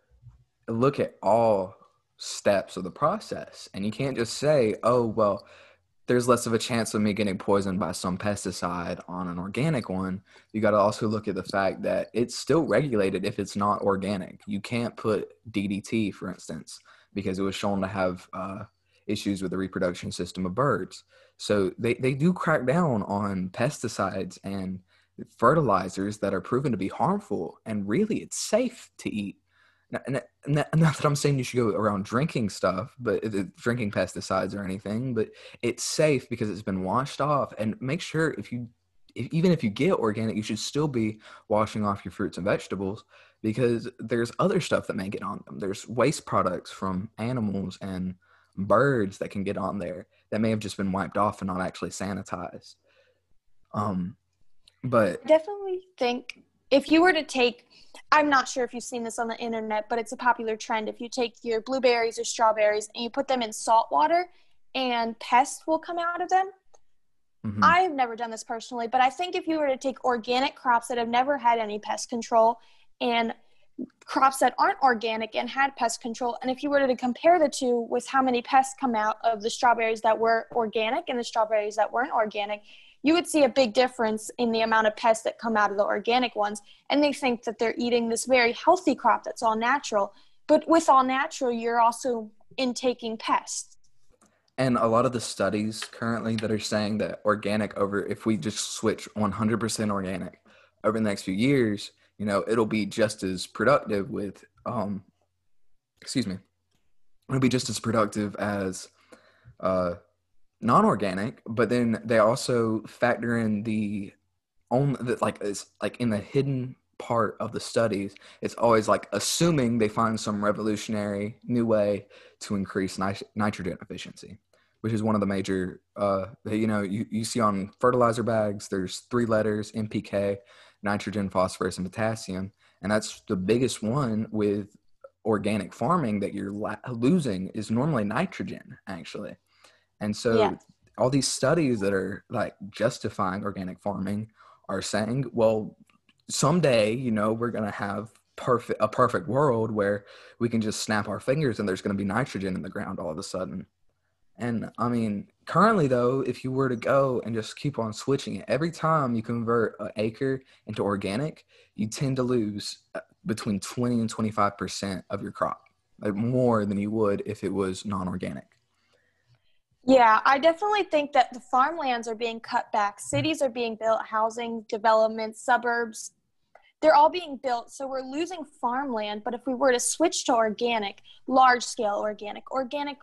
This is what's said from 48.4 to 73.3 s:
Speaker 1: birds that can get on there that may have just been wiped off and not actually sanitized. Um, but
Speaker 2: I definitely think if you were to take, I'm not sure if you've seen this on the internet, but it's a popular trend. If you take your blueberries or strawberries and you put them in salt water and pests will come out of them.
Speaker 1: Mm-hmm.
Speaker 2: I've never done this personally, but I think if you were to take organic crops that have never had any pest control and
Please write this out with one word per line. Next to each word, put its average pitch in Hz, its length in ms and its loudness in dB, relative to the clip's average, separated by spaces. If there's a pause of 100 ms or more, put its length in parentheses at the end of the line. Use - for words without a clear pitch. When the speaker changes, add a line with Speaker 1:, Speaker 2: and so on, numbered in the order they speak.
Speaker 1:
birds 104 600 2
that 92 100 -6
can 101 140 -6
get 98 120 -4
on 95 220 -4
there 87 300 -8 (240)
that 107 100 0
may 113 80 4
have 110 100 0
just 104 180 -8
been 98 140 -2
wiped 92 240 -2
off 101 260 0
and 95 60 -4
not 92 140 -4
actually 87 300 -6
sanitized. 92 840 -8 (960)
Um, 101 440 -4 (640)
but 113 400 2
Speaker 2:
I - 40 -14
definitely 370 540 0 (160)
think 247 420 -4 (320)
if 269 200 4
you 320 100 8
were 359 120 8
to 311 100 0
take, 247 440 -2 (440)
I'm 294 180 6
not 262 180 4
sure 262 160 -4
if 233 100 -6
you've 240 100 -10
seen 240 200 -6
this 226 160 -8
on 233 80 -2
the 226 100 -6
internet, 220 520 -4
but 240 100 0
it's 226 120 -6
a 247 60 -8
popular 233 380 0
trend. 214 340 -4
If 208 100 -8
you 240 80 -8
take 240 360 -2
your 226 180 -2
blueberries 240 560 2
or 233 60 -4
strawberries 214 720 2
and 233 80 -6
you 233 80 -6
put 277 160 -4
them 254 160 2
in 220 100 -6
salt 226 380 2
water 320 360 4 (460)
and 233 460 -2
pests - 480 2
will 320 120 2
come 339 200 -8
out 339 220 -2
of 359 80 -4
them. 381 200 4 (960)
Speaker 1:
Mm-hmm. 104 180 -2
Speaker 2:
I've 349 280 6
never 247 240 -2
done 226 160 -6
this 220 120 -10
personally, 233 440 -8
but 254 140 2
I 254 100 4
think 359 240 -4
if 359 120 -4
you 320 120 0
were 294 80 0
to 262 100 0
take - 260 -6
organic 247 520 0
crops 233 320 2
that 247 100 -2
have 233 120 0
never 262 280 2
had 233 220 2
any 214 180 -4
pest 214 320 -6
control 233 480 4 (440)
and 233 340 0 (720)